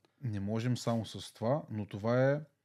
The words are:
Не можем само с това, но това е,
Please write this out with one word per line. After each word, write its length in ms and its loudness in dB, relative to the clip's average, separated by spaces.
Не 160 -2
можем 380 0
само 280 0
с 280 -12
това, 280 0
но 140 -4
това 460 2
е, 80 0